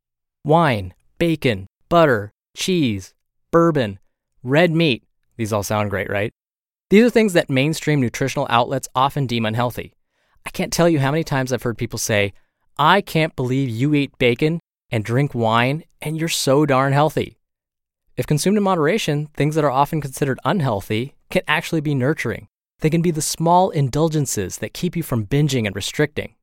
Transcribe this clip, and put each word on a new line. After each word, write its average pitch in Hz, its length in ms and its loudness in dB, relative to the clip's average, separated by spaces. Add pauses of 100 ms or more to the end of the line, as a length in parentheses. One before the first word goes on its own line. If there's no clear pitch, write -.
(460)
Wine, 143 480 2 (240)
bacon, 131 500 -2 (220)
butter, 135 420 4 (240)
cheese, 131 580 -2 (380)
bourbon, 151 480 2 (440)
red 156 280 4
meat, 156 320 2 (320)
these 110 160 -4
all 104 120 0
sound 104 260 -2
great, 95 200 -4
right? 101 220 -4 (580)
These 208 140 8
are 247 60 4
things 220 240 2
that 170 160 -12
mainstream 147 500 0
nutritional 131 500 -2
outlets 123 460 0
often 135 320 0
deem 113 180 -2
unhealthy. 113 480 -4 (520)
I - 60 -14
can't - 200 -6
tell 170 160 2
you 156 140 2
how 135 100 0
many 160 140 -2
times 131 260 -2
I've 120 120 -4
heard 120 140 -4
people 117 220 -6
say, 101 340 0 (440)
"I 170 240 4
can't - 340 -2
believe 131 320 -2
you 127 260 0
eat 143 240 -2
bacon 156 440 2 (280)
and 110 140 -2
drink 127 320 0
wine, 120 480 0 (180)
and 156 160 -6
you're 160 120 -4
so 143 360 2
darn 135 280 2
healthy." 147 460 0 (760)
If 127 100 -4
consumed 165 300 0
in 202 80 2
moderation, 160 720 0
things 151 220 -2
that 151 100 2
are 143 40 2
often 143 300 0
considered 139 460 -4
unhealthy 127 720 -2 (120)
can 185 160 -2
actually 160 360 0
be 147 120 -2
nurturing. 127 540 -2 (320)
They 156 100 0
can 165 120 2
be 175 100 2
the 151 100 -2
small 175 480 2
indulgences 143 920 -2
that - 140 -8
keep 180 220 -4
you 165 80 -4
from 110 240 -4
binging 135 400 2
and 95 80 -6
restricting. - 680 -4